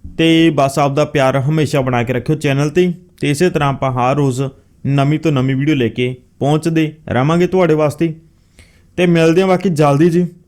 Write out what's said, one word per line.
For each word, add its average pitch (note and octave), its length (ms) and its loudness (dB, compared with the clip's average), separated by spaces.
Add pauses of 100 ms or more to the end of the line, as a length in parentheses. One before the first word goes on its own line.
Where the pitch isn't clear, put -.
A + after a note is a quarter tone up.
ਤੇ E3 460 2
ਬਸ C#3 280 0
ਆਪਦਾ C#3+ 280 0
ਪਿਆਰ C3+ 340 0
ਹਮੇਸ਼ਾ D3+ 400 0
ਬਣਾ B2+ 220 -2
ਕੇ A#2+ 100 -4
ਰੱਖਿਓ B2+ 240 -2
ਚੈਨਲ C#3+ 340 -2
'ਤੇ, F3+ 220 0 (280)
ਤੇ C#3+ 100 0
ਇਸੇ F3 200 0
ਤਰ੍ਹਾਂ D3 180 -2
ਆਪਾਂ C3+ 240 -4
ਹਰ B2+ 240 0
ਰੋਜ਼ C3+ 260 -2 (420)
ਨਵੀਂ C#3 340 0
ਤੋਂ D#3 140 0
ਨਵੀਂ C3 240 0
ਵੀਡੀਓ C#3+ 180 0
ਲੈ A#2+ 140 0
ਕੇ B2 260 -4 (260)
ਪਹੁੰਚਦੇ D#3 520 0 (160)
ਰਵਾਂਗੇ D#3 380 0
ਤੁਹਾਡੇ F3 280 2
ਵਾਸਤੇ। D#3 380 -2 (840)
ਤੇ F3+ 80 2
ਮਿਲਦੇ E3 340 4
ਹਾਂ F#3+ 80 0
ਬਾਕੀ F#3 220 0
ਜਲਦੀ D3 400 2
ਜੀ F3 160 0 (220)